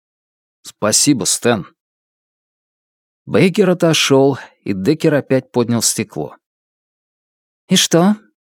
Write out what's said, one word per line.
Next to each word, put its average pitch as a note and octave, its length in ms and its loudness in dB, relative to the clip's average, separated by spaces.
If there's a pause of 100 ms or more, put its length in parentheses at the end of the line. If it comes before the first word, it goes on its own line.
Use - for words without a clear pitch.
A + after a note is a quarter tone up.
(600)
«Спасибо, G#2+ 640 -2
Стэн». A#2 400 -2 (1600)
Бейкер F#3 460 2
отошел, C#3 640 2 (260)
и G#2 100 -6
Деккер D3 420 0
опять C3 360 -2
поднял A#2 300 -2
стекло. - 540 -8 (1300)
«И F#3 60 2
что, F3+ 400 2 (360)